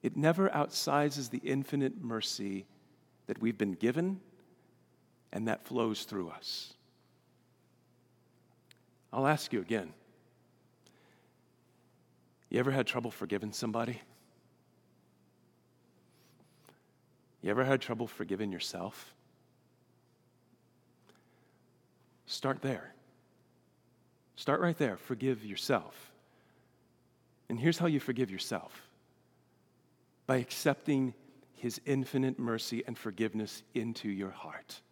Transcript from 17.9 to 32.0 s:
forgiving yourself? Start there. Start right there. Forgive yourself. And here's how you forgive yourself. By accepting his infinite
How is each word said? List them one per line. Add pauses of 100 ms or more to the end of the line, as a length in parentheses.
forgiving
yourself? (3000)
Start
there. (1400)
Start
right
there.
Forgive
yourself. (1400)
And
here's
how
you
forgive
yourself. (1400)
By
accepting (400)
his
infinite